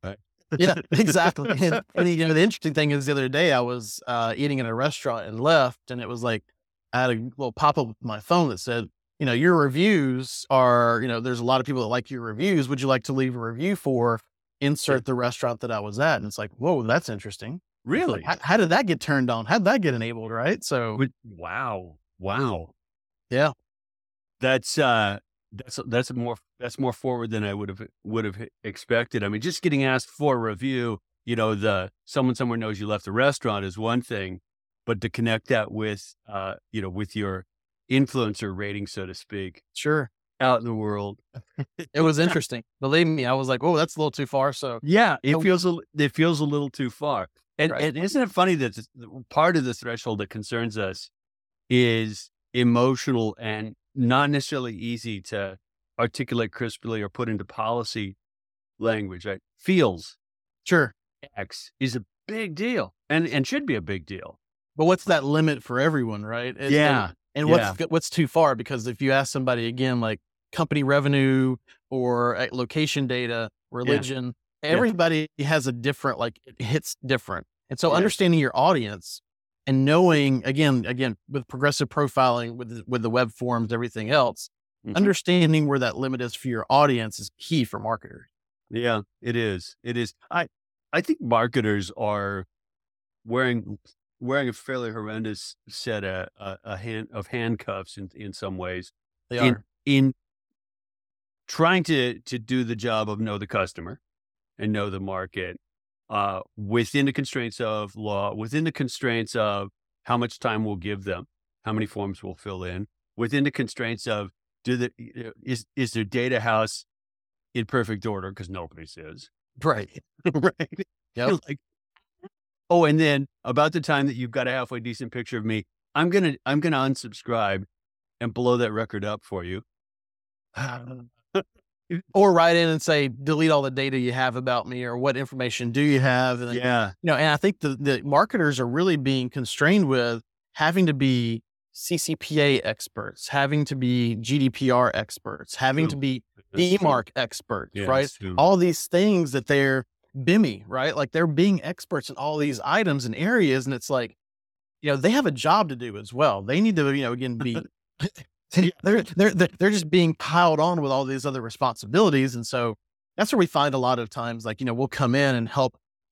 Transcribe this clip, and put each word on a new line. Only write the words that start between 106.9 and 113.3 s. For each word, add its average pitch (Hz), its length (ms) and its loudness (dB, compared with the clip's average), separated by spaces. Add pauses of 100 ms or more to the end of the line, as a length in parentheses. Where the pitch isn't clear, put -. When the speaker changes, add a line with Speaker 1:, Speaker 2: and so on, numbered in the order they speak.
Speaker 1:
the 139 80 0
constraints 123 480 -6
of 107 360 -4
law, 104 380 -4
within 113 300 -2
the 160 80 -2
constraints 117 640 -4
of 101 320 0 (360)
how 120 120 0
much 120 220 -4
time 110 260 0
we'll 104 120 -4
give 98 280 -8
them, 90 220 -6 (380)
how 110 100 -4
many 107 100 -2
forms 101 380 -8
we'll 95 120 -10
fill 92 300 -10
in, 92 220 -6 (280)
within 139 300 0